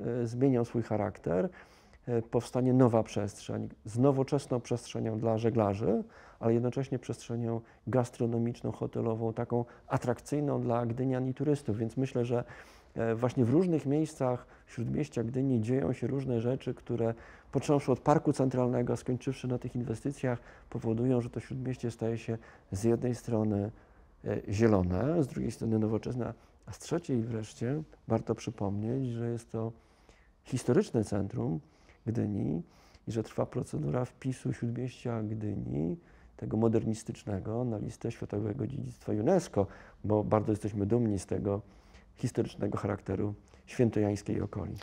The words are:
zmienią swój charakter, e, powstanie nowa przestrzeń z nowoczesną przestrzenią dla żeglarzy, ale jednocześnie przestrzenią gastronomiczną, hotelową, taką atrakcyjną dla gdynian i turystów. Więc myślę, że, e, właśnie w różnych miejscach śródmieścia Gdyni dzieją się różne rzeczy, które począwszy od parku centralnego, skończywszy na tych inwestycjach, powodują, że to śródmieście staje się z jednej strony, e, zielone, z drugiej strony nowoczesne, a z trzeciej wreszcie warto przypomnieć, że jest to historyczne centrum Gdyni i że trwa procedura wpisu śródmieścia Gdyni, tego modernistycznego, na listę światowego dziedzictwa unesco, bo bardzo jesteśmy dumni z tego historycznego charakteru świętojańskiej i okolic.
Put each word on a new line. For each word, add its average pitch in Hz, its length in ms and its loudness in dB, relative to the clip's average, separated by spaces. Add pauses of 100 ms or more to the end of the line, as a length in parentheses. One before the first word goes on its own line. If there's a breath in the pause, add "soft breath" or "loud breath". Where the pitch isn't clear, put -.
(280)
zmienią 120 380 4
swój 117 180 -2
charakter, 127 640 0 (580 loud breath)
e, 117 140 2
powstanie 123 520 0
nowa 117 300 8
przestrzeń 107 640 -6 (160)
z 110 120 -6
nowoczesną 135 640 2
przestrzenią 117 580 -4
dla 113 180 2
żeglarzy, 113 640 2 (360 loud breath)
ale 117 140 2
jednocześnie 123 460 0
przestrzenią 117 640 -6 (260 soft breath)
gastronomiczną, 120 840 0
hotelową, 117 640 -2
taką 120 320 -2 (220 loud breath)
atrakcyjną 131 760 0
dla 120 240 2
gdynian 127 420 0
i 127 60 -2
turystów. 139 440 0
Więc 113 200 -2
myślę, 131 280 0
że, 120 180 0 (520 loud breath)
e, 113 200 0
właśnie 120 300 2
w 110 40 4
różnych 165 360 4
miejscach 139 600 0 (200 soft breath)
śródmieścia 127 560 -4
Gdyni 127 380 2
dzieją 131 320 2
się 123 140 -2
różne 131 340 0
rzeczy, 123 320 -2
które 117 400 -2 (380 loud breath)
począwszy 139 400 2
od 123 80 4
parku 147 340 4
centralnego, 123 640 2
skończywszy 127 500 -4
na 123 100 0
tych 127 180 -8
inwestycjach, 120 640 -2 (300 loud breath)
powodują, 120 520 2
że 120 80 -6
to 120 100 -8
śródmieście 127 520 -6
staje 113 260 -2
się 113 200 -4 (340 loud breath)
z 98 120 -4
jednej 117 320 2
strony, 107 560 0 (540 soft breath)
e, 110 280 -4
zielone, 107 720 4
z 127 40 0
drugiej 131 240 -4
strony 113 280 0
nowoczesne, 110 540 -2 (320 soft breath)
a 113 60 -14
z - 80 -14
trzeciej 143 420 -2
wreszcie 113 640 -4 (240)
warto 113 280 0
przypomnieć, 113 720 -4
że 117 220 -4
jest 117 220 -8
to 113 200 -4 (720 soft breath)
historyczne 127 600 2
centrum 117 560 -2 (460 soft breath)
Gdyni 113 560 -2 (460 soft breath)
i 113 40 -6
że 110 120 -2
trwa 120 220 -2
procedura 127 600 -2
wpisu 131 480 -6
śródmieścia 120 720 -4
Gdyni, 120 720 -4 (400 soft breath)
tego 110 200 -2
modernistycznego, 110 1080 0
na 110 120 -2
listę - 340 -6
światowego 104 560 -4
dziedzictwa 123 440 -8
unesco, 107 560 4 (360 loud breath)
bo 104 200 4
bardzo 104 280 4
jesteśmy 104 340 0
dumni 110 340 2
z - 60 -8
tego 101 360 0 (540 soft breath)
historycznego 107 640 -2
charakteru 101 560 -2 (320 soft breath)
świętojańskiej 104 720 2
i 98 60 -2
okolic. 98 420 -6